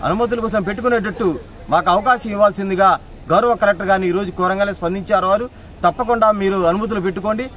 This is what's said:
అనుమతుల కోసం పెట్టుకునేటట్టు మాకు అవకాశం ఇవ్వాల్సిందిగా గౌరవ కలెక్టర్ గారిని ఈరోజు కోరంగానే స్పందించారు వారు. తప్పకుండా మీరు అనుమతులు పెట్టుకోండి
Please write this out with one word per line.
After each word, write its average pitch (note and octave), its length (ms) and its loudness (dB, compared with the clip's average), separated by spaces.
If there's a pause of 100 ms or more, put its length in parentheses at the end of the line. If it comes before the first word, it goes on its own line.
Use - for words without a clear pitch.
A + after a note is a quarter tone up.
అనుమతుల A3+ 380 0
కోసం G#3 240 0
పెట్టుకునేటట్టు A3 580 0 (440)
మాకు F3 220 2
అవకాశం A3 420 0
ఇవ్వాల్సిందిగా G3 520 2 (420)
గౌరవ A3+ 300 4
కలెక్టర్ G3+ 300 0
గారిని F#3+ 220 2
ఈరోజు F#3 260 -2
కోరంగానే G3 400 0
స్పందించారు F#3 520 -2
వారు. G#3+ 160 0 (380)
తప్పకుండా A3 440 2 (120)
మీరు G3 180 0 (120)
అనుమతులు G#3 360 -2
పెట్టుకోండి G#3 380 -4 (120)